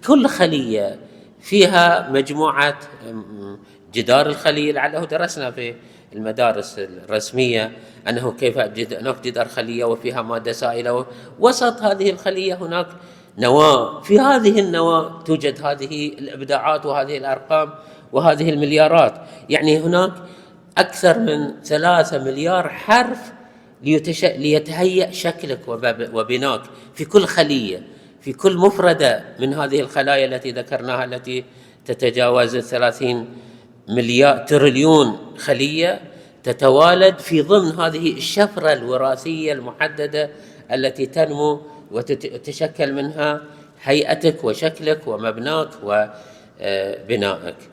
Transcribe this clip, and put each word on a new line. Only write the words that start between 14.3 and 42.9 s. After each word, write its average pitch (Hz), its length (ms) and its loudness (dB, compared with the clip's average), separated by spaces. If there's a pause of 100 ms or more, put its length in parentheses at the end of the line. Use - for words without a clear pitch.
النواة 165 600 0
توجد 143 440 -2
هذه 143 420 -6
الإبداعات 139 800 -4
وهذه 143 320 -2
الأرقام 143 520 -2 (420)
وهذه 156 380 2
المليارات. 151 640 4 (340)
يعني 151 300 2
هناك 175 340 0 (680)
أكثر - 400 2
من 147 460 -4
ثلاثة 156 600 2
مليار 160 440 -2
حرف 240 640 0 (520)
ليتش-، 156 400 0
ليتهيأ 160 880 0
شكلك 160 580 -6
وبب-، 117 460 -4
وبناك 120 460 -2 (340)
في 156 100 -8
كل 196 200 4
خلية، 127 580 -2 (380)
في 135 120 -10
كل 185 240 0
مفردة 170 680 2 (160)
من 135 140 -2
هذه 143 260 -2
الخلايا 139 460 0
التي 127 240 -6
ذكرناها، 123 540 -6
التي 123 400 -8 (400)
تتجاوز 123 720 0
ثلاثين 120 720 -2 (600)
مليار 123 500 4
تريليون 143 1000 4
خلية، 156 600 -2 (420)
تتوالد 160 760 6
في 160 240 0
ضمن 170 380 4
هذه 160 320 -2
الشفرة 196 600 0
الوراثية 135 800 -2
المحددة 147 760 -6 (420)
التي 131 340 -2
تنمو 147 540 -2 (300)
وتت-، 123 440 -6
وتشكل 147 580 -6